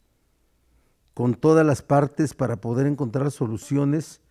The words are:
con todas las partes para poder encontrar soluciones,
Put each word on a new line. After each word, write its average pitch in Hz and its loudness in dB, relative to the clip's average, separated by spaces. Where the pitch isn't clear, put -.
con 120 -2
todas 160 4
las 143 2
partes 143 0
para 117 -4
poder 120 -2
encontrar 139 -2
soluciones, 139 -4